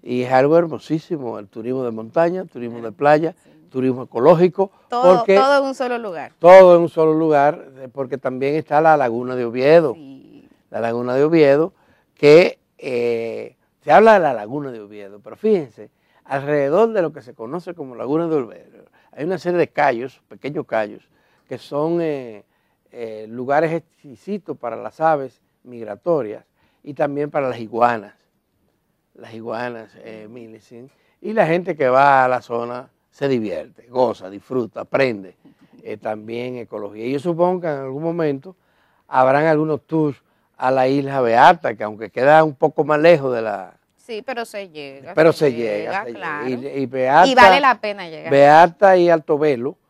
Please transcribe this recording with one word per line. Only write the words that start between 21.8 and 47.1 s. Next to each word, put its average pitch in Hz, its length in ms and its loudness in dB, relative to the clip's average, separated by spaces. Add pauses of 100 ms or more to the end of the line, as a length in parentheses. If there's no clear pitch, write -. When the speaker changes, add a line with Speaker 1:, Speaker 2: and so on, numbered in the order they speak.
Speaker 1:
eh, 131 440 -10 (480)
eh, 110 360 -14
lugares 139 440 -2
exquisitos 165 840 -12
para 113 200 -10
las 110 240 -14
aves 147 400 -2 (240)
migratorias 117 800 -8 (380)
y 147 120 -16
también 143 360 -6
para 143 180 -4
las 120 120 -8
iguanas. 117 540 -4 (1000)
Las 113 200 -20
iguanas, 113 640 -12
eh, 110 340 -20
Millicent, 117 600 -20 (300)
y 208 120 -10
la 214 140 0
gente 170 300 -4
que 143 120 -2
va 135 360 4
a 127 40 0
la 127 140 -2
zona 120 460 -10 (220)
se - 180 -8
divierte, 104 600 -8
goza, 117 420 -4
disfruta, 107 520 -10
aprende, 113 540 -4 (460)
eh, 110 140 -14
también 113 600 -10
ecología. 107 500 -14
Y 131 60 -4
yo 143 60 -4
supongo 175 440 -2
que 180 40 -8
en 151 120 -6
algún 135 260 -12
momento 165 500 -6 (540)
habrán 135 380 2
algunos 156 360 -2
tours 156 400 -4 (340)
a 127 140 -2
la 131 180 0
Isla 139 320 -2
Beata, 127 540 4
que 107 100 -12
aunque 107 260 -12
queda 151 340 4
un 151 100 -4
poco 151 300 -2
más 147 160 0
lejos 147 340 2
de 113 80 -4
la 98 320 -8 (220)
Speaker 2:
Sí, 214 300 -16
pero 240 180 -10
se 202 240 -16
llega, 147 460 -20
Speaker 1:
pero 165 180 4
Speaker 2:
se 156 180 0
Speaker 1:
se - 60 -8
llega, 110 200 -4
Speaker 2:
llega, 113 280 -8
Speaker 1:
se 170 80 -14
llega. - 60 -16
Speaker 2:
claro. 151 300 -10
Speaker 1:
Y, 127 180 -8 (160)
y 131 40 -4
Beata, 131 420 4